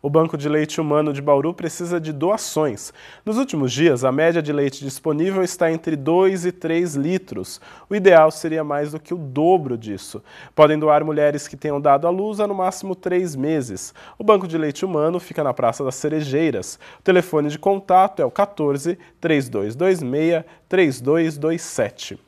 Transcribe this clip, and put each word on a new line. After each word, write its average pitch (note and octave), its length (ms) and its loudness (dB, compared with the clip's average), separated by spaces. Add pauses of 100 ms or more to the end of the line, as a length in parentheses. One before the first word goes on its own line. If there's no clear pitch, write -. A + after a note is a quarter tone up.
O C#3+ 60 -2
Banco D#3+ 260 4
de D3 140 -4
Leite D3+ 320 0
Humano D3+ 320 0
de C#3+ 80 -6
Bauru C#3+ 320 2
precisa F3 480 -6
de D#3 100 -8
doações. D#3 800 -4 (320)
Nos G#3+ 140 -4
últimos D3+ 340 -2
dias, C3 320 2
a C3 80 2
média D#3+ 300 2
de D3+ 100 -6
leite C#3+ 320 -2
disponível D#3+ 600 -2
está E3+ 280 0
entre D#3+ 240 -4
dois F3 480 2
e F3+ 80 -2
três E3 440 -4
litros. F3 680 -4 (260)
O G3 60 -6
ideal F3 380 8
seria D#3+ 320 -4
mais D3 300 -4
do D#3+ 60 -10
que - 140 -10
o F3+ 40 -6
dobro D3 600 0
disso. G#2+ 460 -12 (320)
Podem D3+ 240 6
doar D3+ 240 4
mulheres D3 440 0
que - 80 -18
tenham C#3+ 240 -4
dado D3 280 4
à - 20 2
luz G3+ 300 -4
há G#3 80 0
no G3+ 80 -4
máximo F#3+ 400 -4
três F3+ 400 -4
meses. C3 580 -4 (240)
O - 60 -12
Banco G3+ 240 4
de D#3+ 100 -4
Leite D#3 260 -4
Humano E3 360 0
fica - 240 -8
na C3 100 0
Praça A#2+ 300 0
das C3 100 -4
Cerejeiras. D3 880 -2 (200)
O - 40 -20
telefone D#3 460 2
de D#3 100 -10
contato F#3+ 640 2
é - 20 2
o A#2+ 60 -2
quatorze, D#3 680 -2 (220)
três D3 300 0
dois A2 260 -4
dois F3+ 260 2
meia, D#3 420 0 (240)
três D#3 320 2
dois D#3 380 0
dois D#3+ 240 -2
sete. - 560 -6 (100)